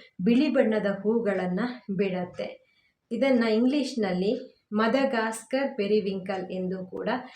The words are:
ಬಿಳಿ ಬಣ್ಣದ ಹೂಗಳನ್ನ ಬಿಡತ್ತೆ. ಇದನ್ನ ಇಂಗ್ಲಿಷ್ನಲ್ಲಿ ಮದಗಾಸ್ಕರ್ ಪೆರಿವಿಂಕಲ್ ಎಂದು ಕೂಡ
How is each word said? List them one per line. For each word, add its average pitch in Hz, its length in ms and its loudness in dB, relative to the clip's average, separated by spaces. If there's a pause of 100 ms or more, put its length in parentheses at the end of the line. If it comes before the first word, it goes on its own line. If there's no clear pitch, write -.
(200)
ಬಿಳಿ 240 280 4
ಬಣ್ಣದ 220 380 2 (160)
ಹೂಗಳನ್ನ 190 580 0 (300)
ಬಿಡತ್ತೆ. 180 720 -4 (500)
ಇದನ್ನ 233 320 2
ಇಂಗ್ಲಿಷ್ನಲ್ಲಿ 220 1160 0 (100)
ಮದಗಾಸ್ಕರ್ 226 1040 0
ಪೆರಿವಿಂಕಲ್ 196 720 -2
ಎಂದು 185 360 -4
ಕೂಡ 190 220 -6 (280)